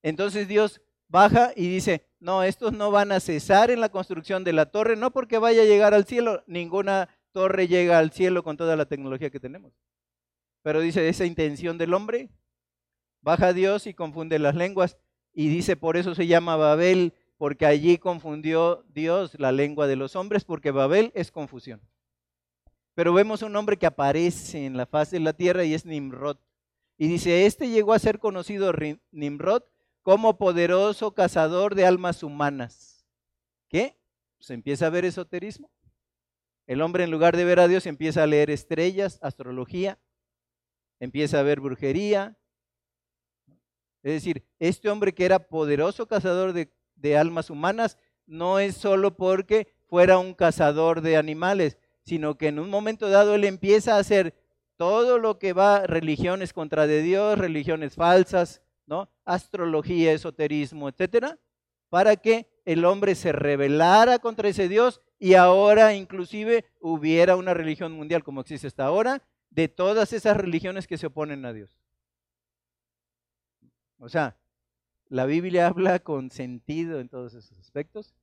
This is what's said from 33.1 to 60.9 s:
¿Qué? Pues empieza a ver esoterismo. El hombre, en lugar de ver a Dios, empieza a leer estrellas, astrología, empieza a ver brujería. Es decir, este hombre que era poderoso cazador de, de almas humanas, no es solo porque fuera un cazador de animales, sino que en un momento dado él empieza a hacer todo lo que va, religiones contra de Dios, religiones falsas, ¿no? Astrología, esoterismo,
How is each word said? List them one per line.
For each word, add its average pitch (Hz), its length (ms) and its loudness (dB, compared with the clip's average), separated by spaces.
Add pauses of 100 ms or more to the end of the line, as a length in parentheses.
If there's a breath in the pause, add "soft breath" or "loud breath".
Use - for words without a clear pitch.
¿Qué? 220 300 -4 (380)
Pues - 140 -20
empieza 139 360 -6
a 160 40 0
ver 175 140 -2
esoterismo. 180 680 -10 (960)
El 131 140 -4
hombre, 175 200 -2
en 170 80 -2
lugar 165 260 2
de 175 80 0
ver 175 140 4
a 175 80 6
Dios, 180 200 2
empieza 160 360 -2
a 151 60 2
leer 147 220 2
estrellas, 180 720 -4
astrología, 135 760 -8 (1040)
empieza 143 400 -4
a - 20 0
ver 143 180 0
brujería. 196 800 -4 (1700)
Es 139 80 -6
decir, 156 340 -8 (140)
este 175 280 -2
hombre 202 260 -2
que 185 100 -2
era 185 240 2
poderoso 160 580 -2
cazador 185 460 -2
de, 170 180 -8 (240)
de 147 220 0
almas 165 340 0
humanas, 196 480 -4 (260)
no 175 360 -2
es 196 160 -2
solo 196 400 0
porque 190 580 0 (140)
fuera 180 300 6
un 185 160 -4
cazador 160 680 2
de 160 160 2
animales, 156 600 0 (280)
sino 151 320 -6
que 156 120 -2
en 147 100 -4
un 170 100 -8
momento 208 400 -4
dado 208 260 6
él 208 100 2
empieza 202 520 2
a - 20 4
hacer 196 360 0 (420)
todo 233 420 0
lo 220 200 -2
que 190 160 -4
va, 202 320 4
religiones 165 640 -4
contra 156 340 -2
de 151 140 2
Dios, 196 380 0
religiones 156 560 -4
falsas, 175 640 2 (240)
¿no? 170 240 -10 (160)
Astrología, 165 880 -2
esoterismo, 147 800 -4